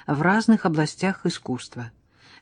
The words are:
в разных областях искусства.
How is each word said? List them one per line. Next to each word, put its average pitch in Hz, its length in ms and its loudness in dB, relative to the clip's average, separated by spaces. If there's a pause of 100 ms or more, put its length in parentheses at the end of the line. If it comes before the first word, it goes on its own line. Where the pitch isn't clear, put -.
в 143 160 0
разных 208 440 4
областях 165 600 -2
искусства. 123 640 -8 (500)